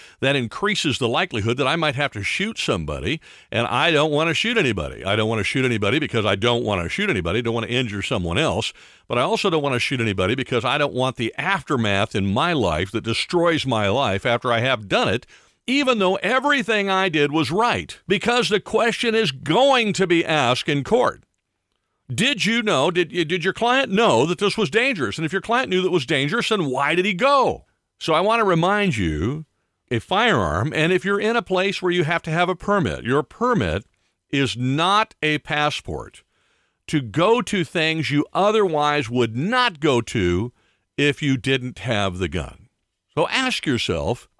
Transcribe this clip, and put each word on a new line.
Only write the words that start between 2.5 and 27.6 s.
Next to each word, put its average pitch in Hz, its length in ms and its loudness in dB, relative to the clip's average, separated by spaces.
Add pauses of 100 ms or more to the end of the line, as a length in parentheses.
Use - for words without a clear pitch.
somebody, 82 640 -2 (320)
and 117 160 0
I 147 240 0
don't 151 180 2
wanna 156 240 0
shoot 233 240 -2
anybody. 87 460 -2
I 95 100 0
don't 110 140 0
wanna 113 160 -2
shoot 131 200 -2
anybody 117 360 0
because 117 260 -2
I 101 80 2
don't 117 300 0
wanna 95 240 -2
shoot 202 200 -2
anybody, 98 320 0
don't 117 140 -2
wanna 113 140 -4
injure 117 340 -4
someone 90 340 -2
else, 117 360 -2 (340)
but 120 100 -2
I 120 40 0
also 202 280 0
don't 160 140 0
wanna 135 160 0
shoot 127 220 -2
anybody 101 340 0
because 123 300 -2
I 127 120 0
don't 143 160 0
want 127 220 -2
the 113 240 -4
aftermath 117 800 0
in 98 100 0
my 131 260 0
life 92 380 0
that 110 140 -4
destroys 165 600 0
my 110 240 0
life 104 380 0
after 120 260 0
I 117 60 2
have 117 300 -2
done 226 180 2
it, 113 200 -2 (420)
even 254 320 2
though 190 160 2
everything 233 760 0
I 190 180 2
did 147 220 2
was 147 220 0
right, 185 440 0 (120)
because 214 400 2
the 202 100 0
question 220 560 0
is 220 160 2
going 214 640 2
to 190 160 0
be 165 160 4
asked 131 440 0
in 143 140 0
court. - 400 0 (920)
Did 190 320 0
you 226 180 0
know, 170 280 2
did, 175 200 -2
did 165 340 -2
your 185 80 0
client 247 400 0
know 175 340 4
that 170 120 -2
this 202 180 0
was 202 140 0
dangerous? 190 460 0
And 160 80 -4
if 151 80 -4
your 190 80 -2
client 240 300 -2
knew 185 120 2
that 185 60 0
it 156 40 0
was 156 140 0
dangerous, 151 420 0
then 196 180 0
why 139 280 0
did 180 100 2
he 208 100 0
go? 240 520 2 (320)